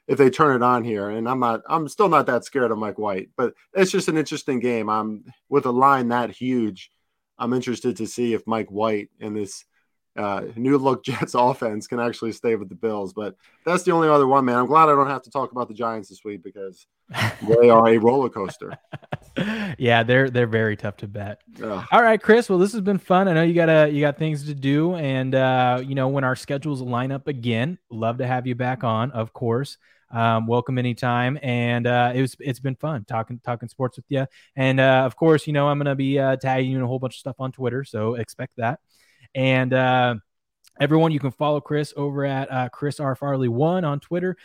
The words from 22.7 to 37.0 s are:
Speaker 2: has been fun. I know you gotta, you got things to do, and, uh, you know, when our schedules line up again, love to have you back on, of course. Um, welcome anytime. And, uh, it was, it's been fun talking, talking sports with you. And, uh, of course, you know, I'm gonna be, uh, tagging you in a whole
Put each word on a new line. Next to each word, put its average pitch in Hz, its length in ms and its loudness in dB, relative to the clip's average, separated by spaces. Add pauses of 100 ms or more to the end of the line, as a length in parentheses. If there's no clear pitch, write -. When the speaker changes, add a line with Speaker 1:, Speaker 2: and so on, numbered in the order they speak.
Speaker 2:
has 233 80 -4
been 190 180 0
fun. 190 300 2
I 175 60 2
know 160 80 4
you 170 120 2
gotta, 160 360 6
you 147 100 0
got 143 180 0
things 156 280 -4
to 151 80 -6
do, 143 400 0
and, 135 400 -2
uh, 127 500 2
you 135 100 -6
know, 131 140 0
when 139 160 0
our 127 120 0
schedules 139 440 -6
line 123 320 -4
up 139 160 -10
again, 123 500 -2 (120)
love 113 280 -4
to 131 80 -4
have 127 200 -2
you 123 80 -2
back 123 300 -4
on, 117 260 -2
of 117 220 -6
course. 123 440 -4 (340)
Um, 113 360 0
welcome 123 320 0
anytime. 123 640 -2
And, 120 440 -2
uh, 123 280 2
it 127 80 -2
was, 131 180 -4
it's 135 200 -6
been 131 160 -6
fun 151 280 -8
talking, 117 400 -8
talking 120 240 -8
sports - 280 -6
with 123 120 -20
you. 135 180 -2 (280)
And, 131 260 2
uh, 131 240 6
of 127 120 -4
course, 160 300 4
you 156 60 -4
know, 143 160 2
I'm 143 100 0
gonna 143 180 -2
be, 135 220 0
uh, 135 180 2
tagging 131 340 -2
you 131 80 -2
in 131 40 -2
a 123 40 -2
whole 127 140 -4